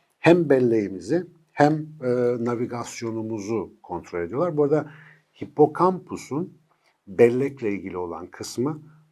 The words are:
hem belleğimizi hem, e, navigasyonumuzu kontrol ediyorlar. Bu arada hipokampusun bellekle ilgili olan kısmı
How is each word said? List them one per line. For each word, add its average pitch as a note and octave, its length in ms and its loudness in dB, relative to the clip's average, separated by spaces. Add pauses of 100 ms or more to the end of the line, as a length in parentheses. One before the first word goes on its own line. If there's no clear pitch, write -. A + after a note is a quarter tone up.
(180)
hem E3+ 300 6
belleğimizi A#2 800 2 (260)
hem, D3+ 340 2 (160)
e, B2+ 60 -2 (360)
navigasyonumuzu A2+ 1300 -4 (120)
kontrol E2+ 400 -8
ediyorlar. D3 340 -4
Bu D3 60 4
arada D3 280 0 (520)
hipokampusun D#3 1080 0 (540)
bellekle A#2+ 640 2
ilgili F2+ 240 -6
olan F2 300 -8
kısmı C3+ 560 -6 (300)